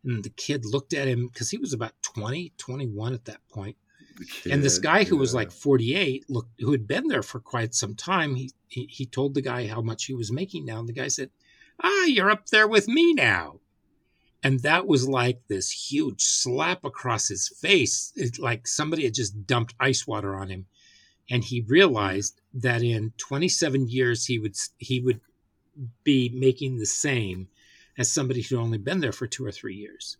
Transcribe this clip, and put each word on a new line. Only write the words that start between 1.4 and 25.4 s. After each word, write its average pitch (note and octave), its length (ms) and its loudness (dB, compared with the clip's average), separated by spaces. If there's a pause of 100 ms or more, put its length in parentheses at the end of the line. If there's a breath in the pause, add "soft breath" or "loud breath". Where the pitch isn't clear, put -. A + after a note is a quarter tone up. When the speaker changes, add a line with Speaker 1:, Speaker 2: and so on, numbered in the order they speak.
Speaker 1:
he G#3 80 -6
was A3+ 160 -4
about A2+ 200 -6 (100)
twenty, C3 540 -6
twenty-one B2 560 -6
at A#2+ 120 -10
that - 240 -18
point. G2+ 280 -12 (640 soft breath)
Speaker 2:
The F2+ 80 -2
Speaker 1:
And C#3+ 120 4
this C3 140 4
Speaker 2:
kid, - 60 -2
Speaker 1:
guy F3 220 6
who F3+ 120 4
was, C3 140 2
Speaker 2:
yeah. B2+ 60 0
Speaker 1:
like, G2+ 140 -2
forty-eight, C3+ 800 2
looked, A#2+ 320 -6
who B2 100 2
had A#2+ 160 2
been A#3+ 200 0
there C#3+ 160 0
for - 160 -10
quite A#2 340 -4
some G#2+ 220 -4
time, D#3+ 400 0
he, C3 160 -6 (160)
he, - 240 -8
he C3 160 -8
told C#3 260 -2
the C3+ 80 0
guy B2 260 -4
how A2+ 140 -4
much A2+ 240 -4
he C3+ 80 -8
was A2+ 180 -6
making E3+ 340 -6
now. A2+ 140 -8
And A#2 100 -8
the A#2 40 -10
guy C3 140 -6
said, C3+ 240 -6 (500 soft breath)
"Ah, F#4+ 240 2
you're G#3 260 4
up G#3 180 0
there G#3+ 180 6
with G#3+ 200 4
me D#4+ 260 6
now." G2 460 2 (840)
And C3+ 140 4
that D#3+ 280 4
was C3+ 200 4
like B2 400 0
this F#2+ 240 -2
huge C#3 500 -2
slap D#3 600 0
across B2 460 -2
his - 180 -4
face. - 680 0
It's A#2+ 220 -4
like A#2 280 -4
somebody D#3 380 -2
had A2 80 0
just G#2 340 -4
dumped A#2+ 320 0
ice C3+ 260 2
water G2+ 300 -4
on F#2+ 140 -8
him. F#2+ 160 -10 (640 soft breath)
And B2 160 0
he B2 160 -4
realized G#2+ 800 4 (120)
that A#2+ 300 2
in A2+ 340 0
twenty-seven C#3 720 0
years, A#2+ 380 0
he B2 140 -2
would G#2+ 120 -4
s-, - 280 -8
he B2+ 200 -2
would B2 220 0 (840)